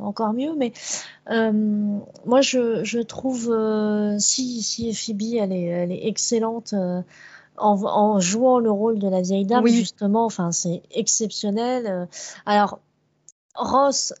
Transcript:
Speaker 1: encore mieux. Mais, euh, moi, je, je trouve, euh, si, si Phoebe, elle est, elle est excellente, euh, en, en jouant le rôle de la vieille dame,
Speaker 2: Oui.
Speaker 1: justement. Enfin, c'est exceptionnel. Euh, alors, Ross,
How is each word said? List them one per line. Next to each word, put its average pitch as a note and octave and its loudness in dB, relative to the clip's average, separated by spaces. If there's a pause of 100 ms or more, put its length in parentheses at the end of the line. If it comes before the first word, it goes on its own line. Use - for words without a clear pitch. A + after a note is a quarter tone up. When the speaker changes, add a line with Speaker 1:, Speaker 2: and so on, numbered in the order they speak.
Speaker 1:
encore G#3 -2
mieux. C#4 -2
Mais, B3 -2 (580)
euh, A3+ 2 (760)
moi, B3 4
je, A#3 2
je A3 -2
trouve, A#3 -4
euh, G#3+ 0
si, A#3+ -2
si A3+ -4
Phoebe, A3 -4
elle G3+ 0
est, F3+ -2
elle F3 -2
est - -4
excellente, A3+ -2
euh, F3+ -2 (560)
en, G#3 4
en G#3 2
jouant A#3+ 4
le A3+ 2
rôle G#3+ 0
de G3 0
la F#3 2
vieille F#3+ 0
dame, A3+ 4
Speaker 2:
Oui. A#3 6
Speaker 1:
justement. A3 2
Enfin, F3+ -2
c'est E3+ -4
exceptionnel. A3+ -2
Euh, F3+ -4 (400)
alors, G#3 2 (800)
Ross, C4 2